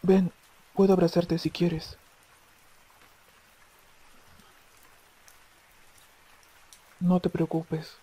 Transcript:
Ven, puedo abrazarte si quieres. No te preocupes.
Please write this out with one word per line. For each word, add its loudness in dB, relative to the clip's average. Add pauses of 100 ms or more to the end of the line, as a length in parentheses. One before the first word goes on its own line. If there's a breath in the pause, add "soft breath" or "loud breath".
Ven, 2 (420)
puedo 4
abrazarte 0
si -4
quieres. -4 (4000)
No 2
te -2
preocupes. -6